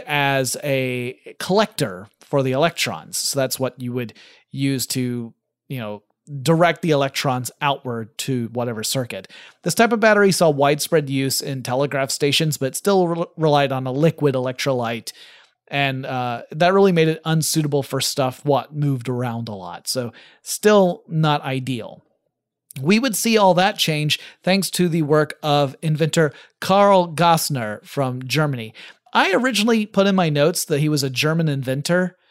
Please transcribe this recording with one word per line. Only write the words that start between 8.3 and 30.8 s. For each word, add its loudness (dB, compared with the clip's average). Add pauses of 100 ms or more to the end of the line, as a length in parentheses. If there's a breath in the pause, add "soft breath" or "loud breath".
whatever -6
circuit. -6 (320 loud breath)
This -4
type 4
of 0
battery 6
saw 4
widespread 2
use -2
in -6
telegraph -2
stations, 0
but -4
still 2
re-, -2 (140)
relied 2
on -4
a -4
liquid 2
electrolyte. -4 (560 loud breath)
And, -2
uh, -4 (100)
that 2
really 4
made 4
it -2
unsuitable 0
for -4
stuff, -4
what, 0
moved -2
around -6
a -10
lot. -14
So -4 (300 loud breath)
still 2
not 0
ideal. -6 (760)
We 4
would -2
see 2
all 6
that 0
change -2 (240 loud breath)
thanks 0
to 2
the 0
work 2
of 0
inventor 2 (280 loud breath)
Karl 4
Gassner 0
from -4
Germany. -2 (380 loud breath)
I 2
originally 2
put 2
in 2
my 2
notes 0
that 0